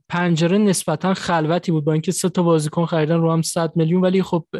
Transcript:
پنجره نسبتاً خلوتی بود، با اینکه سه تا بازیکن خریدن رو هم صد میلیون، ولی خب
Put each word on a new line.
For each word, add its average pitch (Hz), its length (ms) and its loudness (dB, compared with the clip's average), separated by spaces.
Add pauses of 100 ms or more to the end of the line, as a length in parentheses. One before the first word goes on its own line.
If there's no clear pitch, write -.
پنجره 175 500 0
نسبتاً 185 560 0
خلوتی 170 580 -2
بود، 151 120 0
با 156 80 0
اینکه 160 200 -2
سه 185 160 -2
تا 185 140 -2
بازیکن 165 440 0
خریدن 160 300 0
رو 165 160 2
هم 165 100 0
صد 165 340 -4
میلیون، 165 260 2
ولی 185 200 2
خب 170 220 -2 (160)